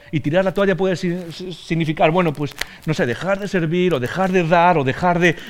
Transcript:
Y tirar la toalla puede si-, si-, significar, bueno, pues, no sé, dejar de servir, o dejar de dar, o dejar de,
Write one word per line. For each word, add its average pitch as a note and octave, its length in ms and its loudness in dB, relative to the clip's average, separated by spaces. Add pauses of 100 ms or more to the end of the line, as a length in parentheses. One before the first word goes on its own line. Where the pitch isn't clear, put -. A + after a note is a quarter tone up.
(120)
Y D3 80 0
tirar F3 240 2
la F#3 80 -2
toalla G3 240 2
puede F#3 200 0
si-, F3 200 -2 (160)
si-, F#3 220 -12
significar, D#3+ 560 0
bueno, E3+ 240 2
pues, D3 200 -6 (300)
no D#3+ 80 -2
sé, D3+ 140 0
dejar F3+ 320 -2
de G3+ 100 -8
servir, F3 460 0
o C3 40 2
dejar E3 320 -2
de F#3 160 2
dar, F3 300 4
o C#3 80 0
dejar E3+ 340 0
de, E3+ 180 2 (140)